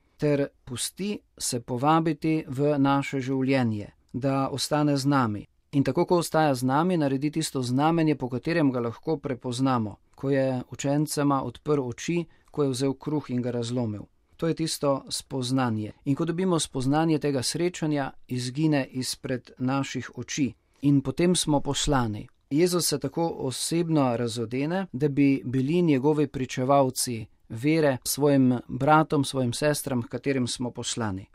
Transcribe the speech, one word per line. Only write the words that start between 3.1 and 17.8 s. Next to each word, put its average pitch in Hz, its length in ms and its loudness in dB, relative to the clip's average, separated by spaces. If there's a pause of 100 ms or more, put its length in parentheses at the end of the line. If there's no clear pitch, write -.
življenje, 127 680 0 (220)
da 135 360 -2
ostane 147 480 0
z 135 100 -2
nami. 123 360 2 (300)
In 139 120 2
tako, 170 220 2
ko 180 160 4
ostaja 156 320 2
z 123 100 -4
nami, 160 320 2
naredi 139 340 0
tisto 147 320 -4
znamenje, 151 540 2
po 127 160 -6
katerem 151 400 0
ga 127 80 -2
lahko 120 380 -4
prepoznamo, 123 800 -2 (180)
ko 139 160 -4
je 131 400 0
učencema 143 720 0
odprl 139 400 -2
oči, 165 420 -4 (260)
ko 151 140 -2
je 135 80 0
vzel 131 220 0
kruh 147 400 -4
in 123 80 -2
ga 120 80 -2
razlomil. 117 560 -4 (300)
To 170 120 -2
je 156 60 0
tisto 143 560 -2
spoznanje. 123 840 -2 (120)
In 139 100 2
ko 165 100 -2
dobimo 170 340 0
spoznanje 147 600 2
tega 139 240 -2
srečanja, 151 680 -2 (160)